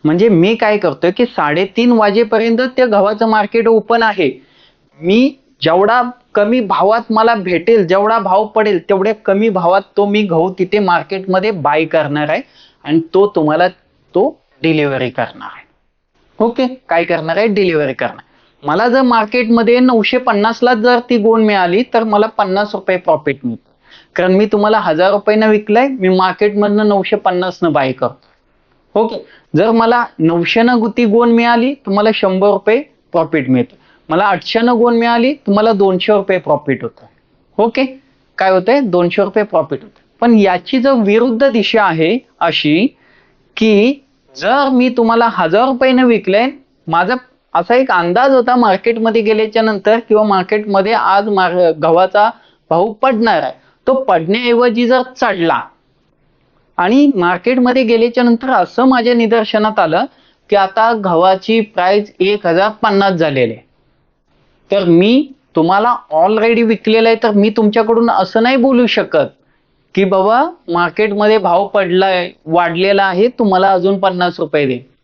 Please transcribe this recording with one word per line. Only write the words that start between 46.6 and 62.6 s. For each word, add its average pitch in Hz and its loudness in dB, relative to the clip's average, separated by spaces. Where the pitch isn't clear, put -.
माझा 180 0
असा 180 0
एक 254 0
अंदाज 185 2
होता 254 2
मार्केटमध्ये 226 0
गेल्याच्या 220 -2
नंतर 220 0
किंवा 214 0
मार्केटमध्ये 202 -2
आज 202 0
मार-, 180 0
गव्हाचा 180 2
भाव 180 0
पडणार 220 0
आहे, 131 -6
तो 254 2
पडण्याऐवजी 233 0
जर 254 2
चढला 170 -2
आणि 254 2
मार्केटमध्ये 247 0
गेल्याच्या 233 0
नंतर 240 0
असं 240 0
माझ्या 247 2
निदर्शनात 214 0
आलं 175 0
की 208 0
आता 202 2
गव्हाची 190 0
प्राइस 208 -2
एक 202 -2
हजार 185 0